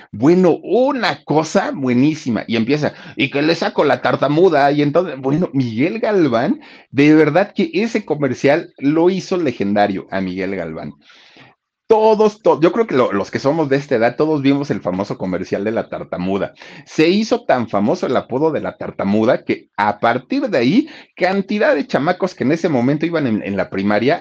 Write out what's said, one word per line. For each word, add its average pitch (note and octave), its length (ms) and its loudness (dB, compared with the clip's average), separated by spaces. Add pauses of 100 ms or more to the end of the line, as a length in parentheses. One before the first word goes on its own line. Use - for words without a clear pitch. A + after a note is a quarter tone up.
(120)
Bueno, E3 520 4
una A3 600 -2
cosa D#3+ 480 -2
buenísima. C3 760 0
Y A2+ 80 -2
empieza, B2+ 400 -2 (200)
"Y C3+ 140 -2
que C#3+ 140 -2
le E3 100 2
saco F#3+ 300 -2
la C#3 180 0
tartamuda", C#3+ 720 2
y D3 100 2
entonces, D3 380 0
bueno, C#3 340 -2
Miguel C3+ 460 -2
Galván, F3 600 0 (280)
de D3 240 6
verdad D#3 400 4
que G3 200 -2
ese G#3+ 320 -2
comercial C#3+ 720 0
lo D#3+ 320 2
hizo F#3+ 260 -4
legendario G#2 720 -2
a F#2+ 100 -6
Miguel F#2+ 360 -6
Galván. D#2+ 380 -10 (960)
Todos, G#3+ 520 4
to-, D3+ 180 2
yo E3+ 140 4
creo - 120 0
que C#3+ 120 -2
lo, G#2 160 2
los G2 180 -4
que A#2 80 -4
somos D3 300 0
de C3+ 80 2
esta C#3+ 180 -4
edad, A#2 220 0
todos D3+ 240 0
vimos C#3 300 0
el G#2 100 -6
famoso G2 360 -4
comercial F#2 460 -6
de A2 80 -4
la A2 160 -4
tartamuda. F2+ 640 -6 (320)
Se D#3+ 220 0
hizo A3 380 0
tan B2 240 0
famoso C3 380 0
el B2 100 0
apodo D3 340 -2
de B2 80 -4
la - 160 -8
tartamuda A2 720 -2
que - 320 -6
a G#2 240 0
partir B2+ 480 -2
de E3+ 80 0
ahí, D#3+ 320 2 (260)
cantidad G3 580 0
de - 140 -2
chamacos F3 480 -2
que - 80 -6
en B2+ 80 2
ese E3+ 160 0
momento C#3+ 380 0
iban E3 200 -2
en, G#2+ 160 -2
en G2+ 140 -6
la F#2 140 -2
primaria, G#2 520 0